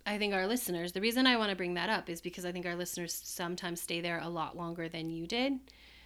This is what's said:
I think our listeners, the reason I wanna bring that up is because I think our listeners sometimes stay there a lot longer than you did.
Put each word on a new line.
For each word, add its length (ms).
I 140
think 160
our 120
listeners, 460
the 80
reason 260
I 100
wanna 200
bring 180
that 160
up 200
is 100
because 240
I 80
think 140
our 100
listeners 380
sometimes 640
stay 200
there 180
a 100
lot 280
longer 320
than 220
you 160
did. 340